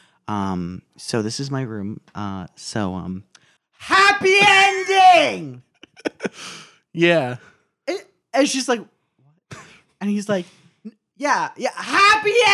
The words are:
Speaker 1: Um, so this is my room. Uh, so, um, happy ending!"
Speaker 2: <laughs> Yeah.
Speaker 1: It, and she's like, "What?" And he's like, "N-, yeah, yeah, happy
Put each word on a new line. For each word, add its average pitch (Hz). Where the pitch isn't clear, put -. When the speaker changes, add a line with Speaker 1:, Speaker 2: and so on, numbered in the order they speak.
Speaker 1:
Um, 92
so -
this 107
is 139
my 135
room. 110
Uh, 98
so, 98
um, 92
happy 392
ending!" 370
Speaker 2:
<laughs> -
Yeah. 165
Speaker 1:
It, 359
and 277
she's 262
like, 240
"What?" -
And 202
he's 208
like, 190
"N-, 220
yeah, 220
yeah, 240
happy 403